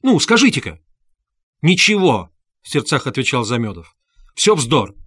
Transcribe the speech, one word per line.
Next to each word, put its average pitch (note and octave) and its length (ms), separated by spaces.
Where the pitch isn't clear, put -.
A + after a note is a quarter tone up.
Ну, B3 160
скажите-ка!" A3+ 580
"Ничего!" — F3 680
в - 80
сердцах C#3+ 380
отвечал B2+ 360
Замётов. G#2+ 540
"Всё - 180
вздор!" B2 400